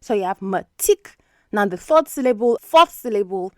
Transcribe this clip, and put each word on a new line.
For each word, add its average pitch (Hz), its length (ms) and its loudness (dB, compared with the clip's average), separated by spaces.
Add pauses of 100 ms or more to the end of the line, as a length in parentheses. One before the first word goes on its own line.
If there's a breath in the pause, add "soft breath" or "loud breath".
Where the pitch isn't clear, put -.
So - 140 -6
you 202 100 -2
have 185 180 -6
m, 190 140 -6 (220)
tick. - 380 -2 (360)
Now 202 140 0
the 185 100 -6
third 311 320 0
syllable, 240 520 0
fourth 330 320 4
syllable 196 640 -6